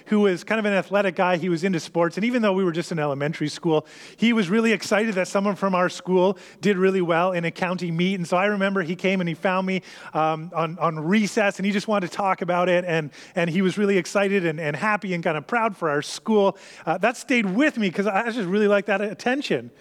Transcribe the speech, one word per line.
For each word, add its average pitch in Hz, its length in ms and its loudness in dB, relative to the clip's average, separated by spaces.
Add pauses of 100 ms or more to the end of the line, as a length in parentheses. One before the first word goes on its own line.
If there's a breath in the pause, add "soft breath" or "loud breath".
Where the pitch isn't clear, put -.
who 214 120 2
was 190 240 2
kind 220 160 -2
of 208 60 0
an 202 80 0
athletic 190 420 0
guy. 180 220 2
He 160 100 -2
was 165 160 0
into 185 160 0
sports, 170 380 -2
and 208 80 0
even 247 160 0
though 214 100 4
we 190 140 2
were 170 80 0
just 165 180 -4
an 170 80 -2
elementary 147 480 -2
school, 156 400 0 (300 loud breath)
he 233 160 4
was 214 160 2
really 226 240 2
excited 208 420 0
that 180 140 -2
someone 196 260 0
from 196 200 -2
our 180 120 2
school 185 500 2 (220 loud breath)
did 202 180 2
really 190 240 2
well 170 300 2
in 170 140 -2
a 160 60 -4
county 180 380 -4
meet. 180 260 0
And 175 120 -4
so 185 80 0
I 185 120 2
remember 196 340 0
he 175 160 -4
came 190 240 0
and 170 80 -2
he 165 40 -2
found 190 320 0
me, 190 160 -2 (320 loud breath)
um, 156 400 -2
on, 165 240 -4
on 160 220 -2
recess, 202 580 0
and 185 80 -4
he 208 60 0
just 196 160 -2
wanted 202 240 -2
to - 60 -14
talk 190 240 0
about 180 260 0
it, 180 160 2
and, 160 280 -2 (220 loud breath)
and 170 160 0
he 170 120 0
was 185 160 0
really 202 200 2
excited 196 480 0
and, 160 140 -2
and 147 160 -4
happy 208 380 -2
and 170 100 -2
kind 165 140 0
of 143 100 -8
proud 226 300 0
for 170 120 -2
our 147 120 0
school. 202 560 2 (280 loud breath)
Uh, 170 120 -2
that 202 160 2
stayed 240 320 0
with 240 320 2
me 202 140 0
'cause 202 160 -4
I 214 240 0
just 220 160 -4
really 202 200 2
liked 202 200 2
that 196 120 0
attention. 202 720 -2 (120 loud breath)